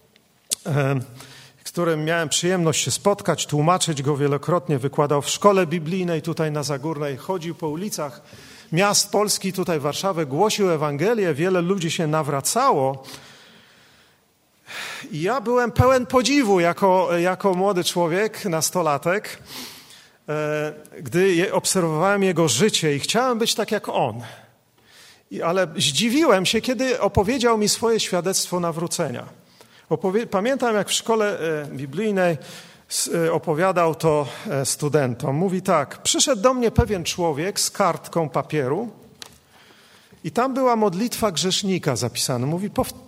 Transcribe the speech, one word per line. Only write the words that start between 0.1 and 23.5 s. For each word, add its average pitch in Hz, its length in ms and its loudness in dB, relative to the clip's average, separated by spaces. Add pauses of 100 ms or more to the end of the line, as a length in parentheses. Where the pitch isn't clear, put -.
em, 139 380 0 (600)
z - 80 -12
którym 165 320 0
miałem 165 240 0
przyjemność 170 560 0
się 131 60 -2
spotkać, 196 560 0
tłumaczyć 151 560 2
go 143 140 0
wielokrotnie, 143 600 0
wykładał 143 440 2
w - 80 -4
szkole 196 360 6
biblijnej 170 560 -4
tutaj 156 300 -2
na 147 100 -4
Zagórnej, 143 540 -4
chodził 170 380 -6
po 160 140 -8
ulicach 160 540 -8 (500)
miast 190 380 2
Polski, 202 420 0
tutaj 170 280 -2
Warszawę, 160 460 -2
głosił 190 440 2
Ewangelię, 160 640 0
wiele 180 280 0
ludzi 170 280 -2
się 170 160 -2
nawracało. 147 1000 0 (2000)
I 156 120 -6
ja 233 180 0
byłem 240 320 0
pełen 254 340 4
podziwu 247 540 4
jako, 180 480 4 (100)
jako 180 360 0
młody 185 300 2
człowiek, 180 600 -2
nastolatek, 165 960 -2 (920)
e, 151 440 -4 (280)
gdy 180 340 2
je, 170 200 2
obserwowałem 185 680 2
jego 170 260 2
życie 151 480 2
i 131 40 -4
chciałem 240 380 0
być 220 160 0